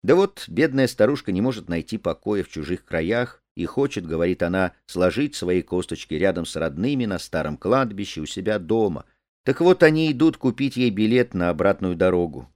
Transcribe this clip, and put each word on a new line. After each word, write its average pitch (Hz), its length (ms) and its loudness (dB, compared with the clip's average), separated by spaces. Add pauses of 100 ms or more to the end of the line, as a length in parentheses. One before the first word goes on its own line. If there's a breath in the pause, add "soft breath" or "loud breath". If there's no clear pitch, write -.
Да 175 120 4
вот, 190 340 0
бедная 135 380 2
старушка 113 460 0
не 90 80 0
может 117 280 -4
найти 85 300 -4
покоя 95 460 -2
в - 40 -12
чужих 80 360 -8
краях 95 580 -4 (140)
и 87 80 -4
хочет, 104 420 -4
говорит 85 360 -2
она, 90 300 0 (140 soft breath)
сложить 90 480 0
свои 87 280 0
косточки 90 520 -6
рядом 87 320 0
с - 100 -12
родными 98 500 -2
на 95 120 -4
старом 78 380 -6
кладбище 104 640 -2
у 76 60 -6
себя 104 320 -4
дома. 98 460 0 (400)
Так 127 160 -2
вот, 185 220 6
они 156 300 4
идут 156 240 4
купить 135 400 -2
ей 123 140 2
билет 110 440 2
на 87 160 2
обратную 90 460 0
дорогу. 82 600 0